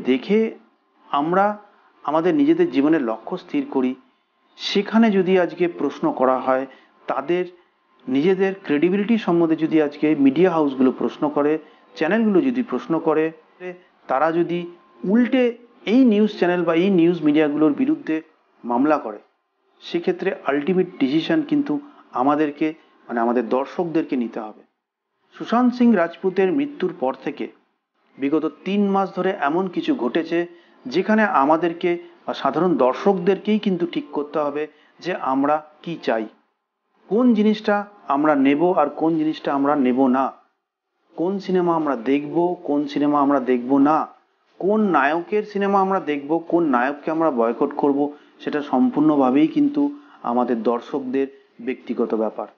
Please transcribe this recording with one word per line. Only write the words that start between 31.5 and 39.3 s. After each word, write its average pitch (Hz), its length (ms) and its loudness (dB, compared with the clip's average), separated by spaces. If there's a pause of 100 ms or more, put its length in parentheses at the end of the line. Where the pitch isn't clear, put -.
বা 127 160 -6
সাধারণ 156 300 0 (140)
দর্শকদেরকেই 190 800 0
কিন্তু 175 280 0
ঠিক 151 120 -6 (100)
করতে 147 300 -6
হবে 143 180 -4 (360)
যে 170 120 -8 (220)
আমরা 139 220 2 (260)
কি 170 120 -8 (120)
চাই, 113 200 0 (840)
কোন 226 160 2 (120)
জিনিসটা 214 380 2 (400)
আমরা 151 180 4 (120)
নেব 143 160 4 (200)
আর 147 60 2 (120)
কোন 160 200 2
জিনিসটা 156 380 -2